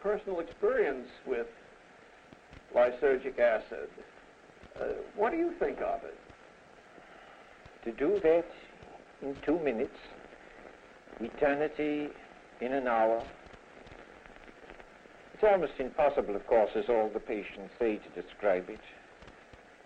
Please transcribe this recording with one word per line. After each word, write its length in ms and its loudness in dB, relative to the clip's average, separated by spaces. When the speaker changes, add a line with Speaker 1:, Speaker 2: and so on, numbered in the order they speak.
Speaker 1:
personal 380 -2
experience 680 0
with 200 -2
lysergic 640 4
acid. 500 2
Uh, 60 -4
what 140 2
do 80 -2
you 200 0
think 220 -2
of 240 -2
it? 140 -14
Speaker 2:
To 80 -4
do 300 0
that 220 6
in 120 -6
two 140 4
minutes, 360 -2
eternity 920 -2
in 140 -2
an 120 -2
hour. 360 4
It's 100 -6
almost 360 6
impossible, 580 0
of 100 -10
course, 280 6
as 160 0
all 180 4
the 120 -4
patients 580 -8
say, 180 2
to 260 -12
describe 460 -2
it. 120 -14